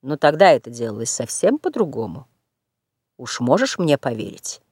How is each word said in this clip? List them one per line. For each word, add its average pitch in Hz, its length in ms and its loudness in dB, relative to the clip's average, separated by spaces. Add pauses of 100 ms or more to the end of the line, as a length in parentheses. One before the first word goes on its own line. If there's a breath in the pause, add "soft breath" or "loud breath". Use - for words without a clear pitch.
Но 143 140 -6
тогда 160 340 6
это 127 180 2
делалось 117 420 -8
совсем 202 480 0
по-другому. 143 680 -6 (880)
Уж - 240 -12
можешь 165 380 2
мне 156 180 4
поверить? - 640 -8 (120)